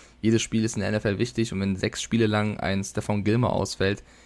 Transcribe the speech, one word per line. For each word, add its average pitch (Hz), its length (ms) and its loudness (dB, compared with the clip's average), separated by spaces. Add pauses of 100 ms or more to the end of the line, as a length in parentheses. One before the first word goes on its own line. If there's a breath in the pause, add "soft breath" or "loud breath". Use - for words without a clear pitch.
(220 loud breath)
Jedes 113 180 4
Spiel 110 240 -2
ist 113 120 -4
in 107 40 -2
der 98 80 -2
N 104 60 0
F 107 100 -2
L 101 140 0
wichtig 117 340 -2
und 95 80 -2
wenn 98 160 0
sechs 101 240 -2
Spiele 113 260 2
lang 107 320 0
ein 98 240 -2
Stephon 104 420 -4
Gilmore 113 280 2
ausfällt, 98 500 0 (240 soft breath)